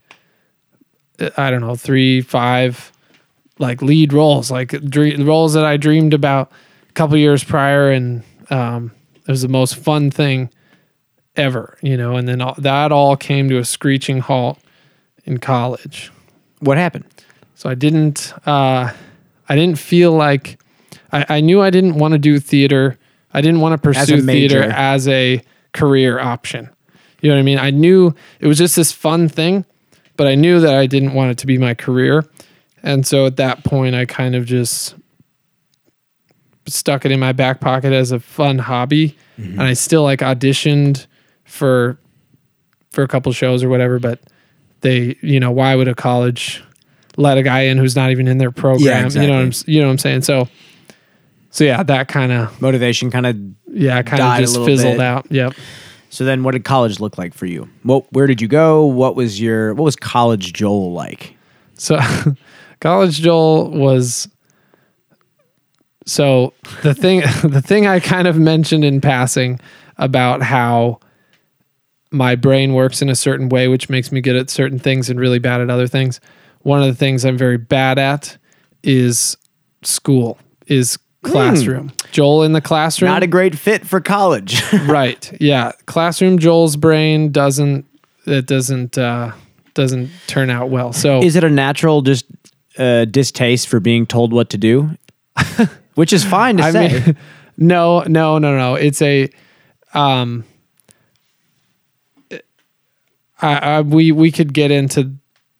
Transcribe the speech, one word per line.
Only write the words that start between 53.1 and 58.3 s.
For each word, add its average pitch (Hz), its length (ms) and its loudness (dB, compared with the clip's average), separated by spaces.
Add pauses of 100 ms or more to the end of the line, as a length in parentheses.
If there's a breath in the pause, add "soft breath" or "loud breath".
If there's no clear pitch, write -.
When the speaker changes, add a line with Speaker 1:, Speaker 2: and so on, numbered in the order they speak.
Speaker 2:
kinda 123 240 -2 (380)
Speaker 1:
yeah, 131 300 0
kinda 139 160 -4
Speaker 2:
died 123 200 0
a 127 40 2
Speaker 1:
just 123 100 0
Speaker 2:
little 120 140 -2
Speaker 1:
fizzled 127 280 2
Speaker 2:
bit. 117 60 -2
Speaker 1:
out. 127 320 -2
Yep. 131 220 -2 (560 loud breath)
Speaker 2:
So - 140 -8
then 131 180 0
what 131 100 0
did 123 120 -4
college 117 360 0
look 104 180 -8
like 87 160 -10
for - 120 -10
you? 80 220 -10 (140)
What, 131 300 0
where 135 140 2
did 127 140 0